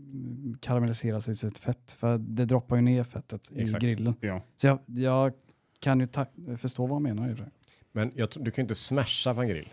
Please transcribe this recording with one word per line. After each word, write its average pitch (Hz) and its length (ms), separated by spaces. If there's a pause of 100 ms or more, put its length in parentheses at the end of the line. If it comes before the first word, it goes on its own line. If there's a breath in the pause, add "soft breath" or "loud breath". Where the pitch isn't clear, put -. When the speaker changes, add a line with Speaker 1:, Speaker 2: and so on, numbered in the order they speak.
(600)
Speaker 1:
karamelliseras 117 680
i 113 60
sitt 104 240
fett. - 340
För 120 260
det 110 260
droppar 123 320
ju 120 60
ner 123 220
fettet - 480
i 139 100
Speaker 2:
Exakt. 110 220
Speaker 1:
grillen. 113 360
Speaker 3:
Ja. 92 220 (140)
Speaker 1:
Så - 100
jag, 135 200
jag 131 460 (480)
kan 135 200
ju 127 60
ta-, 131 200 (300)
förstå 123 300
vad 131 80
han 147 80
menar 120 280
i - 20
och 110 40
för 107 80
sig. - 80 (400 soft breath)
Speaker 2:
Men 107 220
jag 113 160
tr-, - 120
du 113 80
kan 131 120
ju - 20
inte 110 100
smasha 131 600
på 120 80
en 120 60
grill. 80 240